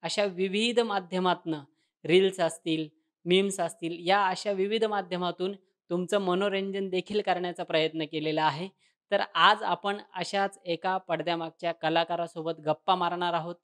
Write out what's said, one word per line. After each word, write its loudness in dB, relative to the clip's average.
अशा -2
विविध 0
माध्यमातनं, 0
रील्स 4
असतील, -2
मीम्स 2
असतील, -6
या 4
अशा -2
विविध 0
माध्यमातून -4
तुमचं 0
मनोरंजन 0
देखील -2
करण्याचा -2
प्रयत्न 0
केलेला 0
आहे. 0
तर 2
आज 6
आपण -2
अशाच -2
एका -2
पडद्यामागच्या -4
कलाकारासोबत -2
गप्पा 2
मारणार -2
आहोत. -4